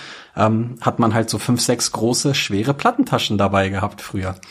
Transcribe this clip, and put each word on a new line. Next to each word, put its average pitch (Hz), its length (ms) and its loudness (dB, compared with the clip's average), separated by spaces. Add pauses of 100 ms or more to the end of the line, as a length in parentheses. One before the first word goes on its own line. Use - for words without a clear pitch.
(360)
ähm, 113 460 2
hat - 180 0
man 113 140 4
halt 113 160 2
so 113 80 -2
fünf, 120 240 0
sechs - 320 0
große, 123 420 0
schwere 113 380 0
Plattentaschen 139 640 0
dabei 98 320 2
gehabt 98 320 -4
früher. 92 340 -6 (160)